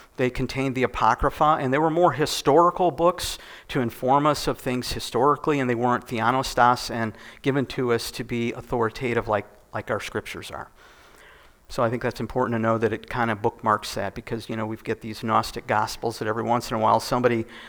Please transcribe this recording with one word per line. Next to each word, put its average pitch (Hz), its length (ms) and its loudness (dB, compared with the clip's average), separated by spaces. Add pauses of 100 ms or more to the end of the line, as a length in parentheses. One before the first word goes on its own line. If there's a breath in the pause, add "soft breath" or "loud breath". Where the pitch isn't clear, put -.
(180 loud breath)
they 127 120 2
contained 131 460 -4
the 127 80 0
Apocrypha, 135 760 2
and 131 140 0
they 143 60 4
were 160 100 2
more 170 220 4
historical 160 800 4
books 170 480 0 (300 loud breath)
to - 120 -2
inform 127 460 2
us 147 180 0
of 131 140 -2
things 123 320 -4
historically, 139 680 0
and 127 80 0
they 123 60 2
weren't 120 320 0
theanostas 123 840 2
and 113 260 -4 (240 loud breath)
given 135 240 0
to 123 260 -2
us 117 200 -2
to - 120 -8
be 117 300 -2
authoritative 117 720 -2
like, 104 200 0 (260)
like 110 160 -6
our 107 100 -2
scriptures - 520 -8
are. - 180 -12 (1000 loud breath)
So 131 120 -2
I 113 80 2
think 120 100 -4
that's 117 180 -4
important 120 360 -2
to 113 40 0
know 113 200 2
that 110 120 0
it - 200 -8
kinda 117 240 0
bookmarks 107 580 0
that, 98 220 -6
because, 117 340 -8
you 117 60 -6
know, 113 100 -4
we've 110 180 -10
got 110 180 -4
these 110 220 -10
Gnostic 110 440 0
Gospels 113 500 -2
that 110 100 -4
every 113 140 -2
once 117 300 -2
in 120 40 -2
a 110 40 0
while 110 200 4
somebody, 123 460 2 (240 loud breath)